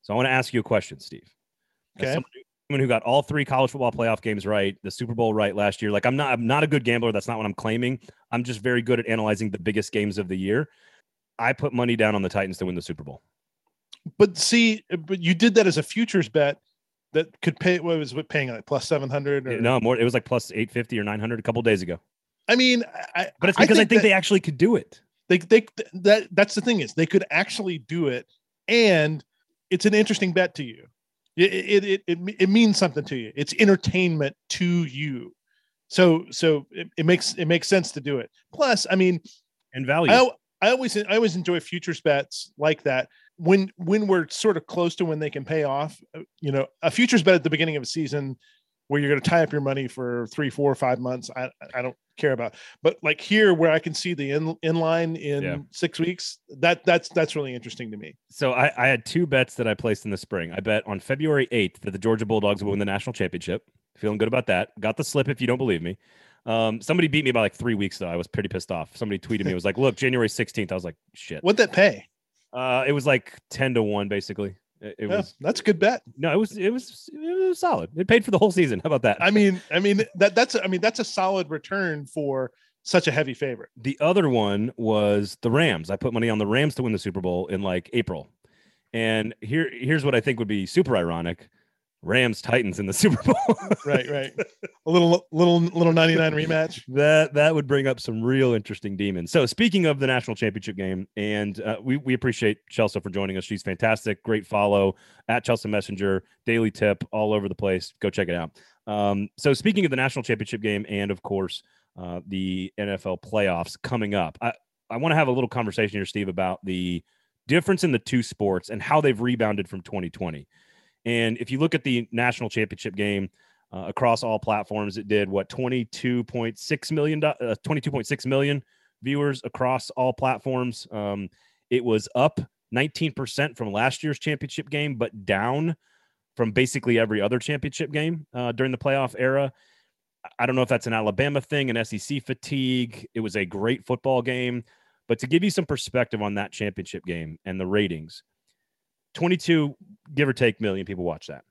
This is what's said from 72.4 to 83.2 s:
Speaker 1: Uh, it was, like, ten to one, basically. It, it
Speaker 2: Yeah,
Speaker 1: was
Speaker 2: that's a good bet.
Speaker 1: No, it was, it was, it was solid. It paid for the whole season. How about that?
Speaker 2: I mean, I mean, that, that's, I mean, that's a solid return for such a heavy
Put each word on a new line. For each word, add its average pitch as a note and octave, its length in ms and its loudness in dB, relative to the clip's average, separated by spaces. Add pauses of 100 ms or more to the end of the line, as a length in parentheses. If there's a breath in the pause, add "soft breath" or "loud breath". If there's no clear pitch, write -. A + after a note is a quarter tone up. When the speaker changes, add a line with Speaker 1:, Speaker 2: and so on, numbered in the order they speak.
Speaker 1:
Uh, B2+ 340 -2
it C#3+ 60 2
was, C#3 140 0
like, D3 280 2 (160)
ten C3 260 -2
to A2+ 80 4
one, G2+ 260 -2
basically. G2+ 460 -6 (240)
It, G#2+ 180 -16
it G#2+ 120 -6
Speaker 2:
Yeah, G3+ 80 0
Speaker 1:
was - 220 -6
Speaker 2:
that's F3+ 200 -2
a - 40 -12
good G3+ 140 4
bet. - 240 2 (160)
Speaker 1:
No, D3+ 140 -2
it E3 60 2
was, G#3+ 200 -2
it G3 160 0
was, - 400 -12
it F4 360 -2
was F4 100 -4
solid. C4+ 360 -2
It F#3 120 -4
paid A#3 180 4
for A3+ 60 -2
the F#3 80 4
whole G#3 120 4
season. D3 280 2
How - 80 -6
about C#3 160 0
that? - 180 4
Speaker 2:
I F3+ 80 4
mean, G3+ 400 4
I D#3+ 80 0
mean, G3+ 240 2 (140)
that, G3 180 4
that's, A#3+ 220 2
I F#3+ 100 -2
mean, F#3 160 -2
that's A3+ 160 0
a B3 60 -4
solid F#3 480 -2
return D#3 560 -4
for C3+ 420 -4 (320)
such - 260 2
a D3 40 2
heavy C3+ 240 -2